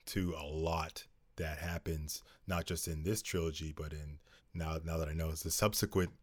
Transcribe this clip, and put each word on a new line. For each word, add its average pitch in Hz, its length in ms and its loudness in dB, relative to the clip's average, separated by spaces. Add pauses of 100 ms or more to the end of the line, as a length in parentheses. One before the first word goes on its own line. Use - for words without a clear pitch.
to 90 320 2
a 73 40 -8
lot 80 640 0 (300)
that 78 240 -2
happens, 82 640 -2 (240)
not 87 180 2
just - 220 -2
in 78 160 -2
this 95 180 2
trilogy, 78 560 0
but 76 160 -6
in, 73 240 -6 (380)
now, 80 280 0
now 82 140 0
that 80 100 2
I 78 60 -2
know 80 160 0
it's 78 140 -4
the 101 80 0
subsequent 95 580 4 (140)